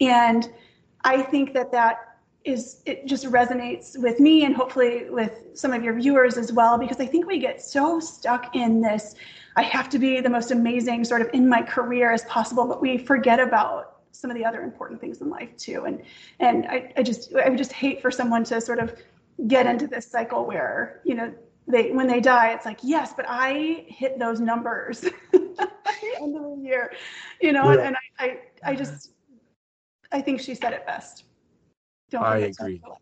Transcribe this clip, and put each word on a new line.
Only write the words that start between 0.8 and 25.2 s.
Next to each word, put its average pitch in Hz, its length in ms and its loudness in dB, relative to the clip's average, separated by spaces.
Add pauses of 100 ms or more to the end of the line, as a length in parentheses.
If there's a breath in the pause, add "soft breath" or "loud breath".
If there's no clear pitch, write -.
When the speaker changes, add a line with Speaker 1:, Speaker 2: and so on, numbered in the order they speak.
Speaker 1:
I 262 180 4
think 277 320 0
that 247 160 -2
that 233 460 0 (280)
is, - 400 -6
it - 220 -8
just 269 200 -2
resonates 240 680 0
with 240 220 0
me 302 260 8
and 269 120 2
hopefully 240 520 0
with 226 320 -4 (140)
some 269 180 -4
of 233 120 -4
your 226 100 0
viewers 247 420 4
as 233 160 -6
well, 233 260 6
because 262 200 -6
I 269 80 -4
think 339 220 0
we 381 100 -2
get 214 240 -4
so 320 380 0
stuck - 560 -4
in 226 240 2
this, 214 340 -2 (400 loud breath)
"I - 80 6
have 262 280 -2
to 269 100 0
be 262 200 2
the 254 80 2
most 240 220 0
amazing 233 540 0
sort 233 180 0
of 233 100 -2
in 254 160 6
my 233 140 4
career 240 500 0
as 226 120 0
possible," 233 420 0
but 247 160 -4
we 254 160 0
forget 247 400 4
about - 600 0 (140)
some - 200 -10
of 233 40 -8
the 226 80 -4
other 226 180 -4
important - 380 -12
things - 200 -12
in 277 100 -6
life - 260 -12
too. - 300 -10
And, - 160 -8 (380 loud breath)
and - 260 2
I, - 300 -6
I 262 80 2
just, - 320 -6
I 269 120 4
would 254 80 2
just 254 160 -4
hate - 300 -4
for 254 80 2
someone 233 340 0
to 226 160 -4
sort 233 200 -4
of 226 120 -4 (540 loud breath)
get 247 200 6
into 240 200 0
this 233 240 -8
cycle 233 340 -4
where, - 600 -6
you 269 100 0
know, 233 180 -8 (360)
they, 233 240 2
when 262 160 0
they 247 120 2
die, 240 280 6
it's 226 180 -6
like, 214 160 -12
"Yes, 285 340 -2
but - 120 -6
I 285 580 -4
hit 262 320 -6
those 233 220 -2
numbers 226 640 -4
<laughs> - 0 -
at 359 80 -2 (200)